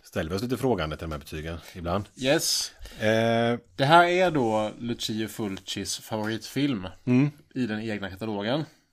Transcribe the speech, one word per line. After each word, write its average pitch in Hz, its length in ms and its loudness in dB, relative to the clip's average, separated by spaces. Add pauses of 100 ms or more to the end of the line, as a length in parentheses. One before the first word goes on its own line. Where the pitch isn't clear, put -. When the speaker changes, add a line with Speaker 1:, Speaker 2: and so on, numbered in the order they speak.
Speaker 1:
ställer 82 280 -6
vi 92 60 -2
oss 104 60 -4
lite 123 140 -2
frågande 101 400 0
till - 120 -10
de 78 40 -6
här 73 60 -4
betygen 80 400 -8 (160)
ibland. 92 300 -2 (120)
Speaker 2:
Yes. 143 560 0 (280)
Speaker 1:
Eh. 113 580 4 (180)
Speaker 2:
Det 135 80 0
här 165 200 8
är 180 260 4
då 110 480 2
Lucio 113 500 -4
Fulcis 98 680 -6
favoritfilm 110 880 -2 (160)
Speaker 1:
Mm. 127 260 4 (240)
Speaker 2:
i 127 120 0
den 107 160 -2
egna 104 280 -4
katalogen. 110 540 -2 (280)